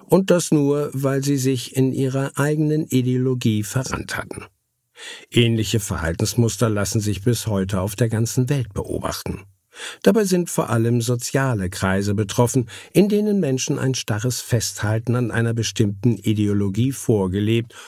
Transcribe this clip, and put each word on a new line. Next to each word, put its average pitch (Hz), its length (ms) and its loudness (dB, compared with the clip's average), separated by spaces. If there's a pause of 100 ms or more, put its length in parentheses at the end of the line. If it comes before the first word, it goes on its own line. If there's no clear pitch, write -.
und 185 260 2
das 175 180 2
nur, 143 440 2
weil 139 280 0
sie 143 140 0
sich 131 400 -2
in 131 160 2
ihrer 135 440 -2
eigenen 151 520 0
Ideologie 127 760 2
verrannt - 540 -4
hatten. - 300 -10 (840)
Ähnliche 113 480 4
Verhaltensmuster 104 920 0
lassen 101 300 -2
sich 101 240 -2
bis 120 240 0
heute 98 340 0
auf 98 140 -2
der 117 140 0
ganzen 117 400 0
Welt 135 260 -2
beobachten. - 680 -6 (580)
Dabei 208 220 4
sind 180 260 0
vor - 180 -2
allem 120 320 2
soziale 120 680 -2
Kreise 98 440 0
betroffen, 117 540 0 (240)
in 196 160 6
denen 208 320 2
Menschen 135 380 0
ein 127 160 0
starres 113 480 -2
Festhalten 113 760 0
an 120 140 0
einer 117 240 0
bestimmten 107 640 0
Ideologie 101 720 0
vorgelebt 107 840 0 (140)